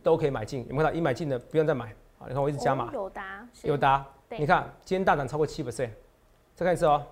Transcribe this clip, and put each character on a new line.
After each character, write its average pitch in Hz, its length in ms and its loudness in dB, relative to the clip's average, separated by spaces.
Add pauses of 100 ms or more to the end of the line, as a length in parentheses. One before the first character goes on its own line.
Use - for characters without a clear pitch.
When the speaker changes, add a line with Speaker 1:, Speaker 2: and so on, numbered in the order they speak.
Speaker 1:
都 160 140 6
可 143 100 0
以 - 20 -2
买 123 140 -4
进， 123 240 -8
有 131 80 -6
没 143 60 2
有 - 20 4
看 151 80 2
到？ - 60 -4
已 - 20 -2
买 160 140 2
进 151 160 -4
的 127 100 -2
不 - 160 -8
用 156 100 4
再 156 80 2
买， 117 220 -6 (220)
好， - 100 -18
你 127 60 -8
看 139 100 0
我 143 60 0
一 - 20 -2
直 143 60 -4
加 139 180 2
码。 117 120 -2
Speaker 2:
哦， - 60 -12
友 202 160 -6
达 196 440 -14
是。 - 160 -14
Speaker 1:
友 147 80 2
达， 139 280 4 (220)
Speaker 2:
对。 233 120 -8
Speaker 1:
你 151 60 -2
看 139 240 4 (140)
今 185 140 -2
天 190 80 0
大 185 100 6
涨 143 100 0
超 143 120 -6
过 151 100 2
七 151 160 -6
percent， 120 280 -6 (600)
再 170 120 -4
看 180 80 4
一 - 20 0
次 160 100 2
哦， 147 160 4 (100)